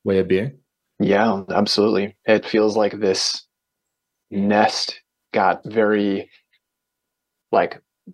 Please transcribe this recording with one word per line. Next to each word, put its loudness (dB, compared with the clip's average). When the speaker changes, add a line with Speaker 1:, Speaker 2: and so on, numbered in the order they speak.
Speaker 1:
way 0
of 0
being? -2
Speaker 2:
Yeah, 2
absolutely. 0
It 2
feels 0
like 0
this -2
nest 0
got 0
very, 0
like, -2